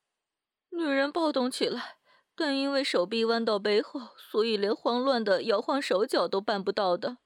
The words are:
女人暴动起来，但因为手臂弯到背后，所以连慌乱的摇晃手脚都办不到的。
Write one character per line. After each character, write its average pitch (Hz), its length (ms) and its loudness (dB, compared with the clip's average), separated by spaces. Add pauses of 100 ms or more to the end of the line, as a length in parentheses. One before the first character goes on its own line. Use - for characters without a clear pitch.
(720)
女 339 120 -4
人 277 280 2
暴 320 200 0
动 262 200 0
起 - 160 -2
来， - 300 -8 (380)
但 285 220 0
因 277 140 0
为 277 120 0
手 180 220 0
臂 226 200 -2
弯 226 200 0
到 214 140 0
背 208 200 2
后， - 380 -8
所 - 260 -2
以 226 140 0
连 202 180 0
慌 247 280 -2
乱 254 200 2
的 185 200 2
摇 214 180 2
晃 277 180 0
手 208 280 0
脚 202 200 2
都 196 140 0
办 202 220 -2
不 196 80 -2
到 185 260 0
的。 247 280 -6